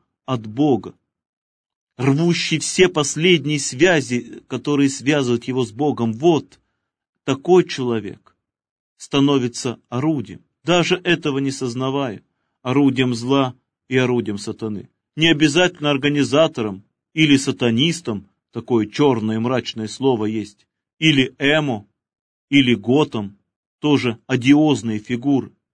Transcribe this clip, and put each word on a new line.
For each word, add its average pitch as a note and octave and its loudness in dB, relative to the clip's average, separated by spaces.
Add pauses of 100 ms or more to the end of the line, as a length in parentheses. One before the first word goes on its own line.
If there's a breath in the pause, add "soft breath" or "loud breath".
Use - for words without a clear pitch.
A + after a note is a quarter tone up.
(260)
от A#2+ -6
Бога, A2+ 0 (1000)
рвущий D#3 0
все F#3 2
последние D3+ 0
связи, C3 0
которые C#3+ 0
связывают B2+ -2
его B2+ -2
с A2 -6
Богом, A#2 -2
вот D3 0 (640)
такой E3 2
человек A#2 -6 (600)
становится C3+ -2
орудием, B2+ -4 (220)
даже F3 2
этого E3+ -2
не C#3 -2
сознавая, C3 -6 (400)
орудием B2+ 2
зла C3 0 (340)
и C3 -4
орудием A#2+ 0
сатаны. G#2+ -10 (280)
Не D#3+ 2
обязательно D3+ 2
организатором C#3 0 (300)
или D3+ 4
сатанистом, B2+ -2 (240)
такое A2+ -2
чёрное A2 0
и - -4
мрачное A2+ -4
слово B2 -2
есть, G#2+ -8 (320)
или C#3 2
эмо, C#3+ -2 (640)
или B2+ 4
готом, A2 -2 (420)
тоже B2 0
одиозные B2+ 2
фигуры. B2 -4 (220)